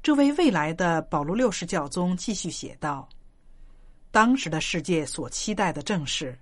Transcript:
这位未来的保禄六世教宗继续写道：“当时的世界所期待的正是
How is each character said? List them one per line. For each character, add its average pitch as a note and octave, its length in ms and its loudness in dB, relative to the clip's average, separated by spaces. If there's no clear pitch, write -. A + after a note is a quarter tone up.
这 D4+ 140 4
位 C#4+ 180 6
未 D#4+ 160 4
来 D#3+ 240 0
的 E3+ 300 2
保 D3+ 180 -2
禄 D#3+ 140 -2
六 B3+ 160 2
世 - 140 -6
教 E3 200 -2
宗 F3+ 300 -2
继 G#3 180 -6
续 F3 160 -6
写 - 300 -12
道 C#3+ 300 -6
：“当 A#3 280 6
时 F3+ 120 -4
的 D#3 120 -2
世 E3+ 200 -2
界 D#3+ 240 0
所 B2 240 -8
期 - 240 -4
待 F3+ 200 0
的 D3+ 80 -6
正 D#3 260 -2
是 B2+ 340 -6